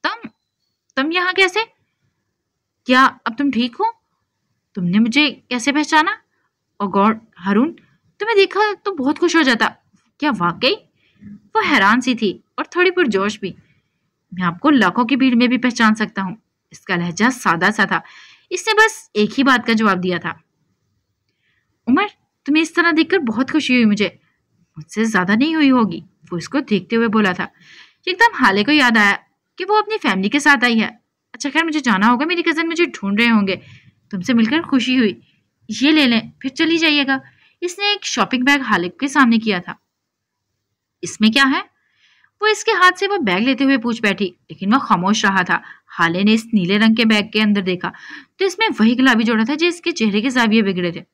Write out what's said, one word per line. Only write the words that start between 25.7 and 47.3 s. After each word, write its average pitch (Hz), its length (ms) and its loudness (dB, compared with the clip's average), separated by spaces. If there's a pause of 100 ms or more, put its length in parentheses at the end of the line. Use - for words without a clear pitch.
वो 175 60 -6
इसको 214 240 -4
देखते 208 340 -4
हुए 233 120 0
बोला 208 260 2
था। 185 140 -8 (600)
एकदम 427 280 2
हाले 208 280 2
को 285 80 0
याद 254 260 4
आया 202 200 2 (420)
कि 359 60 -8
वो 415 100 0
अपनी 427 220 -2
फैमिली 196 320 -2
के 285 100 -2
साथ 285 240 2
आई 233 160 2
है। 196 100 -2 (440)
"अच्छा - 160 -8
खैर, 311 140 0
मुझे 311 160 -2
जाना 214 280 0
होगा, 247 180 2
मेरी 349 160 -4
कजन 330 260 -2
मुझे 330 200 0
ढूंढ 202 320 -4
रहे 233 80 2
होंगे। 196 280 2 (560)
तुमसे 196 220 -4
मिलकर 233 300 2
खुशी 254 320 -2
हुई। 220 260 0 (480)
ये 247 220 0
ले 311 160 4
लें, 226 240 -2 (100)
फिर 262 100 -8
चली 330 260 0
जाइएगा।" 285 440 0 (400)
इसने 403 320 -4
एक 403 120 -8
शॉपिंग 240 380 -2
बैग 285 180 2
हाले 190 300 -2
के - 160 -6
सामने 262 300 4
किया 214 220 -2
था। - 200 -14 (1200)
"इसमें 220 280 0
क्या 277 140 2
है?" 302 180 -2 (800)
वो 415 60 0
इसके 427 260 0
हाथ 359 180 4
से 381 160 -4
वो 403 120 -2
बैग 196 240 0
लेते 269 200 0
हुए 269 140 2
पूछ 226 240 -4
बैठी, 196 240 0 (260)
लेकिन 190 220 -2
वो 269 60 2
खामोश 196 460 0
रहा 190 180 2
था। 175 180 -2 (280)
हाले 175 340 -2
ने 214 100 4
इस 226 200 0
नीले 190 240 0
रंग 220 200 4
के 240 80 0
बैग 214 280 2